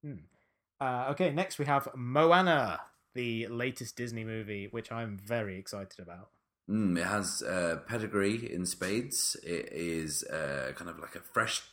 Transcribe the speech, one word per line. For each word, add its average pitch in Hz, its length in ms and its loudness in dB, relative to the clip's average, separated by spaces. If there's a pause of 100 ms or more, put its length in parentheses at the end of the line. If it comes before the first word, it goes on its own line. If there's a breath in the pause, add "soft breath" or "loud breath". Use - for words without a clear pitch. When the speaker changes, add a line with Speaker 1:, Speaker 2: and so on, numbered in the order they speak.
Speaker 1:
Hmm. 143 120 -8 (640)
Uh, 127 320 0
okay, 160 200 4
next 185 260 0
we 143 80 0
have 139 300 4
Moana, 143 840 6 (320)
the 117 340 -2
latest 120 480 -4
Disney 113 280 -4
movie, 107 460 -6
which 113 220 -8
I'm 113 260 -4
very 101 400 -2
excited 98 420 -10
about. 90 300 -14 (400)
Speaker 2:
Mm, 98 300 4
it 85 60 2
has, 98 360 0
uh, 85 460 0
pedigree 107 680 0
in 90 120 -4
spades. 107 800 -2
It 85 280 -4
is, 82 540 -2
uh, 69 500 -4
kind 87 140 -10
of 82 100 -12
like 82 160 -12
a - 60 -12
fresh - 400 -2 (120)